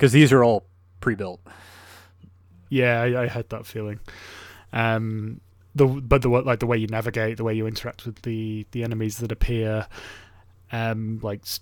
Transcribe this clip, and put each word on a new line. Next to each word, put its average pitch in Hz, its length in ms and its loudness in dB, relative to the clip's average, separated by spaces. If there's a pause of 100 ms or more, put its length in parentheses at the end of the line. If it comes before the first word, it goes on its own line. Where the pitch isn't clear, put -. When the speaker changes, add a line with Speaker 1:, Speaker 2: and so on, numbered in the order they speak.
Speaker 1:
'Cause 135 100 6
these 135 220 8
are 131 100 8
all 117 240 4 (320)
pre-built. 98 420 -4 (1300)
Speaker 2:
Yeah, 123 320 2
I, 123 200 0
I 120 60 0
had 120 220 -8
that 113 160 -10
feeling. 107 340 -8 (720)
Um, 113 680 -2 (340)
the, 143 120 6
but 135 360 2
the 131 80 0
wa-, 123 140 4
like, 123 140 0
the 120 80 -2
way 117 100 2
you 110 100 0
navigate, 110 500 -2
the 113 80 -6
way 110 100 0
you 110 120 -2
interact 110 380 -8
with 117 180 -12
the, 110 500 -6
the 120 100 -6
enemies 110 360 -4
that 117 120 -6
appear, 110 560 -2 (880)
um, 110 500 -4
like, 101 200 -6
s-, - 200 -10